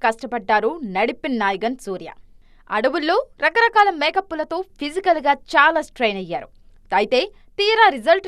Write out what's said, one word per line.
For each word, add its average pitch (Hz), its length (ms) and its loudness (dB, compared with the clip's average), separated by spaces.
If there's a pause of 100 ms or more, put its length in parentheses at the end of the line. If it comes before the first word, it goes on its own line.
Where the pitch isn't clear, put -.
కష్టపడ్డారు 226 680 0 (260)
నడిపిన్ 247 440 -2
నాయగన్ 202 440 -2
సూర్య. 180 260 -10 (600)
అడవుల్లో 285 460 0 (260)
రకరకాల 415 480 4 (120)
మేకప్పులతో 330 560 -4 (200)
ఫిజికల్‌గా 311 560 0 (200)
చాలా 311 280 4
స్ట్రెయిన్ 240 400 -4
అయ్యారు. 165 260 -10 (440)
అయితే 214 280 2 (400)
తీరా 427 300 4
రిజల్ట్ 320 380 0